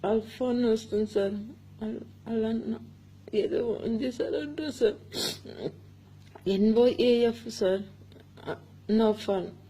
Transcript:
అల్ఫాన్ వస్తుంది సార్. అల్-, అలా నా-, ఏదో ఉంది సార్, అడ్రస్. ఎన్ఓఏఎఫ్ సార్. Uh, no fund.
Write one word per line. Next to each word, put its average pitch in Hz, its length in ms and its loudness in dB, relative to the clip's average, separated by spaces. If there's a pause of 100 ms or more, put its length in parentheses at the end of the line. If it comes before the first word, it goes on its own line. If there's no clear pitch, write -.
అల్ఫాన్ 240 580 0
వస్తుంది 220 460 0
సార్. 196 240 0 (500)
అల్-, 220 200 -6 (220)
అలా 220 260 -2
నా-, 226 340 -4 (480)
ఏదో 226 500 0
ఉంది 233 280 -2
సార్, - 220 -2
అడ్రస్. 294 520 -2 (1600)
ఎన్ఓఏఎఫ్ 233 1000 4
సార్. 196 340 0 (640)
Uh, - 120 -8 (320)
no 220 220 6
fund. 196 340 -2 (240)